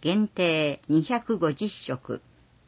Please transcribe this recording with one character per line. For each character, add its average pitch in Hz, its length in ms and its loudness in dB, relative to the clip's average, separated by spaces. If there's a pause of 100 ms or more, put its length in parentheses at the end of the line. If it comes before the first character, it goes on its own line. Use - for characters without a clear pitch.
限 202 260 2
定 160 600 0
二 156 160 4
百 233 340 -2
五 160 140 2
十 208 160 -4
食。 - 540 -8 (460)